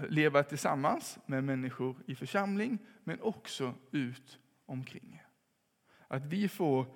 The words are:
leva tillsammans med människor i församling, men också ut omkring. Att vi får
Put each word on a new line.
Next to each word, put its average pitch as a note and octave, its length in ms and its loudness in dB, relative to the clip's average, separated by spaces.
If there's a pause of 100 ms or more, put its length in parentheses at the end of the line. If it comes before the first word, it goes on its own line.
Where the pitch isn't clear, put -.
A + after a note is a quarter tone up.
leva D3+ 340 6
tillsammans D3 840 0
med C3+ 180 0
människor C3 520 -2 (100)
i C#3 80 -6
församling, G3+ 640 -2 (260)
men - 160 -6
också - 540 -4 (160)
ut B2+ 480 -4 (280)
omkring. - 560 -10 (880)
Att C3+ 160 -4
vi F#3 240 0
får C3+ 480 2